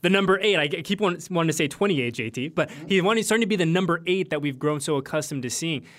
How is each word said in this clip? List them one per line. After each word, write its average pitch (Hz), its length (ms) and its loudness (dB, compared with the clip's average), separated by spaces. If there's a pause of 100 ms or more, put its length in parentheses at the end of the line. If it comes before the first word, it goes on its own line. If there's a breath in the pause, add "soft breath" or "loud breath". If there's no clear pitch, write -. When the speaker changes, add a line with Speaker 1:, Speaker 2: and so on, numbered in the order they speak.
Speaker 1:
the 185 80 4
number 190 280 4
eight. 196 200 4
I 147 80 2
keep 190 340 -4
on, 175 160 0 (140)
wanting 170 160 2
to 156 60 2
say 156 140 2
twenty-eight, 139 460 0
J 113 160 -6
T, 127 180 -6
but 156 220 -2
Speaker 2:
Mm-hmm. 156 180 -14
Speaker 1:
he's 190 140 4
wanting, 214 220 2
starting 220 180 2
to 226 60 0
be 214 80 0
the 180 100 2
number 170 400 0
eight 185 240 0
that 147 140 -2
we've 139 160 -4
grown 147 200 -2
so 147 180 -2
accustomed 147 440 -4
to 120 80 -6
seeing. 160 340 -4 (160 loud breath)